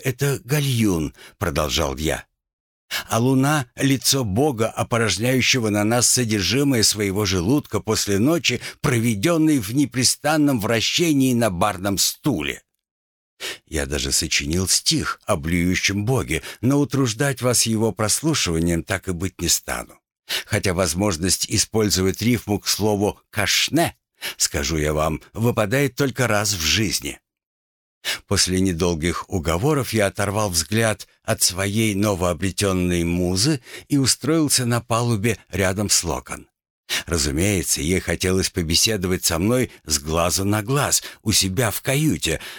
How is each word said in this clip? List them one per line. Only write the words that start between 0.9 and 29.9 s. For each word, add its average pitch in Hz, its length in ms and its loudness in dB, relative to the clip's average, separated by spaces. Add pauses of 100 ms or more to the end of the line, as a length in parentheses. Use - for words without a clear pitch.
продолжал 76 580 0
я. 73 300 -4 (840)
«А 110 100 0
луна — 135 480 2 (100)
лицо 135 480 2
бога, 110 440 2
опорожняющего 117 1000 0
на 104 140 2
нас 120 240 2
содержимое 117 720 2
своего 101 420 0
желудка 92 560 0
после 101 380 0
ночи, 127 420 0 (200)
проведенной 139 800 2
в 110 160 -6
непрестанном 143 840 2
вращении 131 720 2
на 117 180 2
барном 95 480 -2
стуле». 73 640 -2 (1040)
Я 71 200 -4
даже 69 260 -2
сочинил 82 560 0
стих - 580 -2
о 104 100 0
блюющем 87 680 0
боге, 98 380 -2 (180)
но 135 180 2
утруждать 135 640 -2
вас 120 220 2
его 110 280 0
прослушиванием 85 920 0
так - 240 -4
и 95 40 -2
быть 90 280 -6
не 85 80 -2
стану. 60 500 -4 (480)
Хотя 98 280 -2
возможность 90 760 0
использовать 95 720 0
рифму 104 380 0
к - 80 -8
слову 104 500 0 (120)
«кашне», 117 640 0 (400)
скажу 76 400 -2
я 76 160 0
вам, 76 280 0 (120)
выпадает 117 640 0
только 131 320 -2
раз 104 240 0
в 95 80 -4
жизни. 78 580 -2 (1080)
После 92 340 0
недолгих 87 720 0
уговоров 98 600 -2